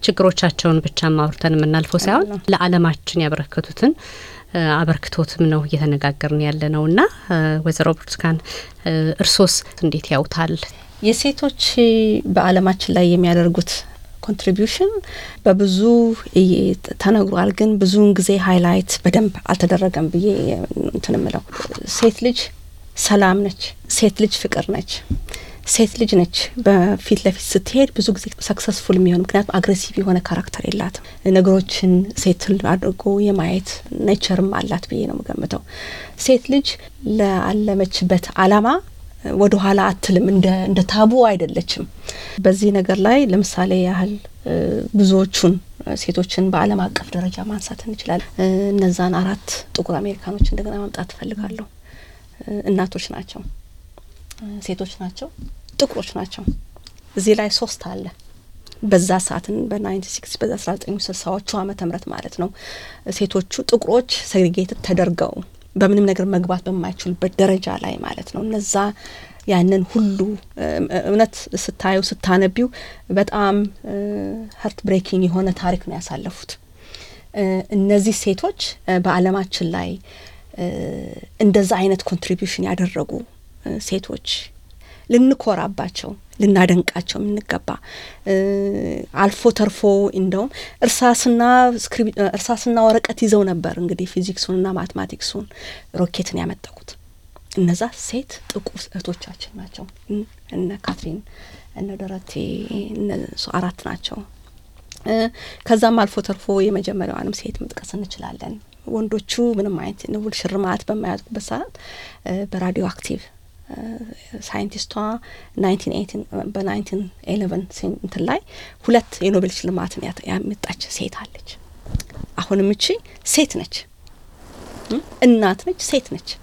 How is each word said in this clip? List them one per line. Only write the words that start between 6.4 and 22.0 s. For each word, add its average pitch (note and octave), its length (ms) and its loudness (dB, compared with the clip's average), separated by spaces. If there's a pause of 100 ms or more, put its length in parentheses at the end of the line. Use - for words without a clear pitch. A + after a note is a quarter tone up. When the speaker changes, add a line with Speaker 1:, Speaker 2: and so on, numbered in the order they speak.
Speaker 1:
ያለነው D3+ 440 0
እና፣ E3+ 140 4 (260)
እ፣ F3 120 0 (220)
ወይዘሮ D#3+ 340 2
ብርቱካን፣ - 440 -2 (440)
እ፣ E3+ 100 -2 (260)
እርሶስ - 360 4 (240)
እንዴት D3 300 0
ያውታል? D#3+ 460 0 (480)
Speaker 2:
የሴቶች C#4 600 0 (680)
በዓለማችን F#3 640 4
ላይ F3+ 160 6
የሚያደርጉት F3 640 4 (500)
ኮንትሪቢዩሽን G#3 680 0 (500)
በብዙ F#3+ 400 4 (560)
እየ-፣ F#3 280 6 (340)
ተነግሯል፣ G3 560 4
ግን G#3+ 240 2
ብዙውን G3+ 360 6
ጊዜ F#3+ 180 2 (100)
ሃይላይት F#3 580 4
በደንብ F#3+ 440 4
አልተደረገም F3+ 680 2
ብዬ F3 180 2 (580)
እንትን - 300 -2
እምለው። - 280 -2 (460)
ሴት A3+ 300 2